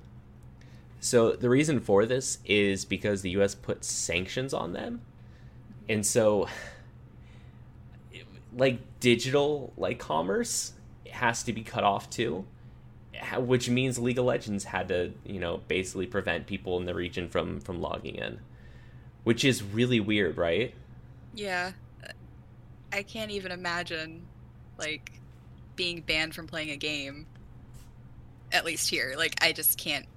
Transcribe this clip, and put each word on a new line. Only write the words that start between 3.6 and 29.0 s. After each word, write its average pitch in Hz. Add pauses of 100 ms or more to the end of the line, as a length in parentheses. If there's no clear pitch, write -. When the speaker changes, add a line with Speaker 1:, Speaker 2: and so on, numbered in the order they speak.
Speaker 1:
sanctions 92
on -
them. 240 (840)
And 107
so, 107 (2000)
like, 123 (200)
digital, 135
like, 123
commerce 190 (380)
has 117
to 120
be 110
cut 107
off 101
too, 104 (680)
ha-, -
which 123
means 123
League 123
of 123
Legends 120
had 92
to, 90 (120)
you 101
know, 85 (100)
basically 92
prevent 87
people 92
in 90
the 87
region 90
from, 85
from 87
logging -
in, - (840)
which 117
is 123
really 113
weird, 98
right? 85 (600)
Speaker 2:
Yeah. 190 (1200)
I 202
can't 214
even 190
imagine, 170 (560)
like, 151 (560)
being 175
banned 156
from 160
playing 156
a 143
game, 143 (1300)
at 175
least 165
here. 131